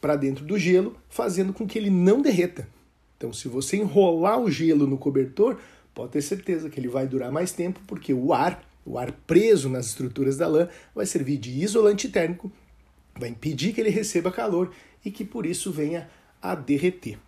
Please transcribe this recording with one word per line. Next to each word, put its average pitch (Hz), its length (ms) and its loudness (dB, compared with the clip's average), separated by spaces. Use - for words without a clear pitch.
pra 147 160 2
dentro 139 280 -2
do 196 140 -2
gelo, 185 380 4
fazendo 190 440 -2
com 208 140 -6
que 202 120 -6
ele 202 120 0
não 190 300 6
derreta. 196 480 0
Então, 117 160 -8
se - 160 -12
você 135 280 -4
enrolar 196 640 4
o 233 120 0
gelo 147 360 4
no 135 120 0
cobertor, 139 600 0
pode 120 180 -12
ter 147 100 -2
certeza 165 460 -4
que 139 100 -10
ele 123 100 -6
vai 131 180 -2
durar 127 260 -4
mais 170 200 -2
tempo, 180 340 -6
porque 147 260 -6
o 131 220 2
ar, 165 280 0
o 127 140 -8
ar 123 140 -6
preso 180 420 6
nas 127 180 -2
estruturas 135 500 -2
da 160 100 0
lã, 156 220 4
vai 208 120 -4
servir 139 320 -2
de 113 120 -10
isolante 208 580 2
térmico, 180 440 -4
vai 117 120 -10
impedir 143 420 -4
que 233 80 -2
ele 220 100 2
receba 185 400 0
calor 175 420 -2
e 202 80 -8
que 202 140 -12
por 202 220 -8
isso 175 260 -6
venha 151 360 -6
a 180 120 -6
derreter. 143 720 -2